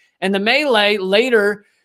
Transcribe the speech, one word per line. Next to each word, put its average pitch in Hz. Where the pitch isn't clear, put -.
and 196
the 196
Malay 214
later 208